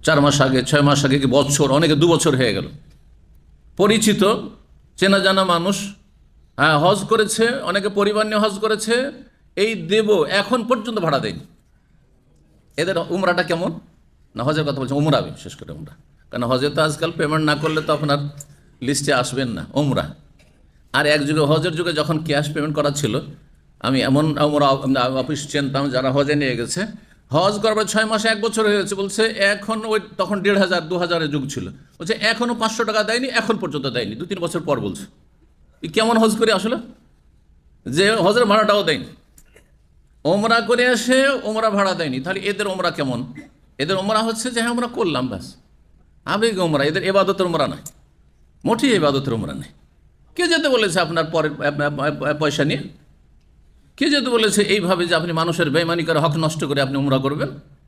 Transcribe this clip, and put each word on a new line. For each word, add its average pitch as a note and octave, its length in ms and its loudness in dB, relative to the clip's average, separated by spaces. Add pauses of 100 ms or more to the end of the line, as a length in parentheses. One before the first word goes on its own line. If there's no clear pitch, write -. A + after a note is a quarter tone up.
চার D#3 180 4
মাস C#3+ 200 4
আগে, C3 220 2
ছয় D3 180 2
মাস C#3+ 240 4
আগে, C#3 140 2
কি C3+ 80 0
বছর, C#3 440 2
অনেকে D3+ 240 4
দু D#3 120 4
বছর D#3+ 280 4
হয়ে B2 180 2
গেল, D#2+ 140 -4 (1080)
পরিচিত G#3 460 4 (720)
চেনা G3 220 4
জানা F#3+ 240 2
মানুষ, F#3 520 0 (640)
হ্যাঁ, D3 220 4
হজ F#3 240 2
করেছে, G#3+ 440 0
অনেকে G3+ 420 -2
পরিবার G#3 360 0
নিয়ে G#3+ 140 0
হজ G#3 200 0
করেছে, A3 520 -2 (440)
এই G#3+ 200 0
দেব, G3 480 2
এখন G3+ 400 0
পর্যন্ত A3+ 360 -2
ভাড়া D3+ 200 0
দেয়নি।" G#2+ 200 -6 (1400)
এদের F3 180 -2 (140)
উমরাটা F3+ 340 0
কেমন? E3+ 360 -4 (560)
না, A2+ 80 -6
হজের D3+ 200 0
কথা C#3 180 -2
বলছি, B2+ 120 -4
উমরা, C#3+ 280 2
বিশেষ - 340 -12
করে - 160 -16
উমরা, D2+ 240 -16 (360)
কারণ B2 120 -4
হজে B2+ 260 0
তো D#3 120 -2
আজকাল D#3 360 -2
পেমেন্ট D3+ 280 0
না D3+ 100 2
করলে D#3 260 -2
তো D#3 120 0
আপনার D3 240 0 (640)
লিস্টে C#3 320 0
আসবেন B2+ 340 0
না, D#2+ 260 -6
উমরা। A#2+ 420 0 (760)
আর C#3+ 120 2
এক D3 200 4
যুগে, D3+ 140 0
হজের D#3 360 2
যুগে E3+ 180 -2
যখন D3+ 300 0
ক্যাশ D3 300 -2
পেমেন্ট D3+ 220 -4
করা D3 160 0
ছিল, C#3+ 280 -2 (600)
আমি B2+ 220 0
এমন C#3+ 380 2
উমরা D3 280 4 (360)
অফিস C3 440 -2
চিনতাম C#3+ 420 -2
যারা B2+ 220 0
হজে C#3+ 240 2
নিয়ে C3+ 220 0
গেছে, A#2+ 280 -4 (440)
হজ F#3+ 300 2
করবার G#3+ 260 2
ছয় A3 200 0
মাসে A3 220 0
এক A3 140 0
বছর A3 260 0
হয়ে G#3 100 2
গেছে, G3+ 180 -4
বলছে G3 280 -2
এখন G#3+ 640 -2
ওই G#3+ 140 0 (180)
তখন G3 240 -2
দেড় G3 180 2
হাজার, F3+ 280 0
দু F3 100 -4
হাজারের E3+ 340 0
যুগ D3 180 -4
ছিল, F#2+ 200 -8
বলছে - 440 -8
এখনও A3+ 420 -2
পাঁচশো A3 280 -2
টাকা G#3+ 200 0
দেয়নি, A#3 240 -2
এখন A#3 300 0
পর্যন্ত C#3+ 280 -6
দেয়নি, A2+ 300 -4
দু C3 100 -10
তিন F#3 140 -8
বছর E3 200 -4
পর D3+ 200 0
বলছে। G2+ 260 -8 (760)
এই D#3+ 80 -8
কেমন A3 280 2
হজ A3 200 4
করে A3 160 2
আসলে, G3 220 -2 (1160)
যে G3 200 2
হজের A3 340 4
ভাড়াটাও G#3 380 4
দেয়নি, D3+ 220 -2 (1200)
ওমরা G#3+ 360 2
করে B3 260 2
আসে, B3+ 400 2 (160)
ওমরা A3 260 0
ভাড়া G3 240 2
দেয়নি। D3+ 260 -2
তাহলে F#3 200 -6
এদের G3 280 -4
ওমরা F#3 240 -2
কেমন? C3 420 -4 (440)
এদের D#3+ 180 -2
ওমরা G#3 280 0
হচ্ছে A3+ 280 -4
যে, A#3 80 -4
"হ্যাঁ, A#3 120 0
আমরা A#3+ 160 -2
করলাম, D#3+ 400 -2
ব্যাস।" G2 280 -10 (720)
আবেগ G#3 340 0
ওমরা, D#3 240 2
এদের D#3+ 200 0
এবাদতের F#3+ 420 2
ওমরা D#3 220 0
নয়, - 160 -8 (840)
মোটেই C4+ 240 2
এবাদতের C#3+ 440 2
ওমরা A2+ 200 -4
নয়। - 160 -12 (640)
কে F4 120 0
যেতে D#4+ 220 2
বলেছে G#3 300 2
আপনার E3 260 0
পরের, D#3 260 0
আপ-, D3 300 -4
আপ-, D3 200 -2
আপ-, D3 380 -2
পয়সা D3 260 0
নিয়ে? G3 180 -2 (1120)
কে D4 120 0
যেতে C4+ 200 0
বলেছে A3 320 2
এইভাবে F3+ 460 2
যে E3+ 80 2
আপনি E3+ 160 0
মানুষের E3 380 0
বেইমানি E3 340 0
করে, D#3 160 0
হক D#3 180 0
নষ্ট D#3+ 280 -2
করে C#3+ 160 0
আপনি C3+ 160 -2
ওমরা C3+ 200 2
করবেন? C#3+ 300 -2 (400)